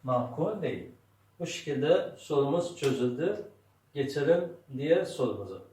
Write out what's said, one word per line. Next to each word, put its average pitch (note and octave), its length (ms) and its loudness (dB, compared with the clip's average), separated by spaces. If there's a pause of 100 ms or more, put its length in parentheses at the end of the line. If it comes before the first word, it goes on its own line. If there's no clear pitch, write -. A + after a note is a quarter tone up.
Makul B2+ 580 -2
değil. - 300 -6 (480)
Bu E3+ 80 -4
şekilde D3+ 680 2
sorumuz D3 600 0
çözüldü. C3 680 0 (480)
Geçelim D#3 600 2 (240)
diğer D#3+ 280 4
sorumuza. G2+ 500 -4 (180)